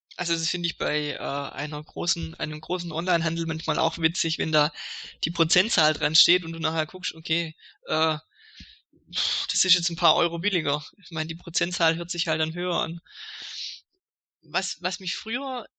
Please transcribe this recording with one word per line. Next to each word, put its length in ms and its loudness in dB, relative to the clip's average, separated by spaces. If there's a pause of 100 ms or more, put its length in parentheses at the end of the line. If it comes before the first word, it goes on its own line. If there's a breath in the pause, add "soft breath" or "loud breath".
(160)
Also 180 -2
das 140 0
finde 200 -2
ich 100 -6
bei, 340 0
äh, 80 -4
einer 640 -4
großen, 520 -2
einem 260 -4
großen 300 -2
Onlinehandel 540 2
manchmal 320 0
auch 220 2
witzig, 400 0
wenn 140 0
da 180 6 (540 loud breath)
die 60 0
Prozentzahl 600 4
dran 220 0
steht 300 6
und 80 -4
du 60 -6
nachher 280 0
guckst, 260 -8
okay, 400 -4 (320 loud breath)
äh, 320 2 (960 loud breath)
pff, 380 -2
das 140 2
ist 100 6
jetzt 160 0
ein 60 -4
paar 180 6
Euro 240 2
billiger. 440 0 (140)
Ich 140 -20
meine, 160 -4
die 80 -6
Prozentzahl 600 0
hört 120 -6
sich 180 -4
halt 140 2
dann 140 -2
höher 260 0
an. 200 -6 (1400 loud breath)
Was, 400 -4
was 180 -4
mich 160 -4
früher 520 -6 (120)